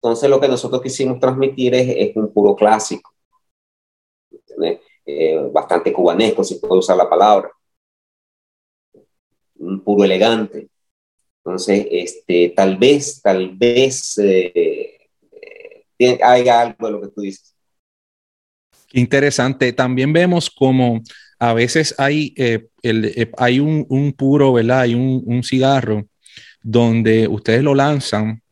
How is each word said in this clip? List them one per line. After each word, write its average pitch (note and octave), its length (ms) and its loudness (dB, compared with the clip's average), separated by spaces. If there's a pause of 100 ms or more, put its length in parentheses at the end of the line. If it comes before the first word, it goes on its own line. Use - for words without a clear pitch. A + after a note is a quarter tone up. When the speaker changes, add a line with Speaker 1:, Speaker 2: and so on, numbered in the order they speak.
Speaker 1:
Entonces, A#2 280 0
lo C3+ 100 4
que C#3 80 0
nosotros C3 360 -4
quisimos C3 360 -4
transmitir C3 540 -2
es, B2+ 160 0
es - 260 -2
un A2 160 -4
puro G2+ 240 2
clásico, - 560 0 (1200)
¿entendés? - 480 -8 (280)
Eh, D#2 440 -2
bastante F2 400 -2
cubanesco, F#2 520 0
si F2+ 160 -6
puedo - 160 -2
usar F#2 220 2
la F2+ 120 2
palabra. G2 400 4 (2000)
Un F#2+ 280 -10
puro G2+ 200 2
elegante. G2 640 0 (760)
Entonces, G2 480 -2
este, F2 640 -2
tal F#2+ 220 0
vez, C#3 440 0
tal F#2 340 -2
vez, A#2+ 600 0
eh, F#2+ 380 0
eh, - 1300 -8 (120)
tiene, B2 280 2
haya B2 380 4
algo A2+ 260 -4
de G#2+ 40 -4
lo G2+ 100 -8
que G2 80 -16
tú G#2 120 -14
dices. - 340 -12 (1300)
Speaker 2:
Qué C3 120 -2
interesante. C3+ 720 2
También B2+ 400 0
vemos F3 380 2
como B2+ 540 0 (340)
a A#2+ 160 0
veces B2 460 0
hay, C#3+ 360 0
eh, A#2 320 -2 (140)
el, A2 240 -2
eh, A2 320 -4
hay B2 220 2
un, D3+ 300 -2
un C#3 220 -2
puro, C3+ 420 0
¿verdad? A#2+ 280 2
Hay A#2+ 140 0
un, C3 280 -2
un A#2+ 200 -4
cigarro B2+ 640 -2 (560)
donde A2+ 640 2
ustedes A2 340 -2
lo C#3+ 140 0
lanzan B2 680 -2 (100)